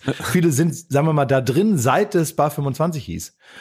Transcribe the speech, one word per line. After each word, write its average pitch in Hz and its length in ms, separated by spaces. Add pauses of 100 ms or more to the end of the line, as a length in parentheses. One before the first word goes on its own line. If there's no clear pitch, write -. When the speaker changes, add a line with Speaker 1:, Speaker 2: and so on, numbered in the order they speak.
(140)
Speaker 1:
<laughs> - 180
Speaker 2:
Viele 170 200
sind, 151 240
sagen 139 320
wir 160 60
mal, 143 120
da 131 160
drin, 165 360
seit 139 380
es 165 200
Bar 147 160
fünfundzwanzig 147 540
hieß 87 320 (240)